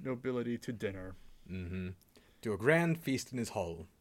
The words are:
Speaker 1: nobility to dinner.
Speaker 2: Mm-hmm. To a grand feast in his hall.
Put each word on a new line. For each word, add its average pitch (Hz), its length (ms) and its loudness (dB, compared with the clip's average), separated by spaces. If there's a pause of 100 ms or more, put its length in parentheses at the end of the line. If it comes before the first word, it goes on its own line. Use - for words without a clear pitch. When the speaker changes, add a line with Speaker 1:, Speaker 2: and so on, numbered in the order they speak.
Speaker 1:
nobility 123 560 0
to 127 140 -4
dinner. 95 420 -4 (360)
Speaker 2:
Mm-hmm. 92 400 -4 (520)
To 110 100 0
a 98 60 0
grand 165 400 6
feast 135 340 0
in 127 60 -2
his 113 120 -2
hall. 82 360 -2 (140)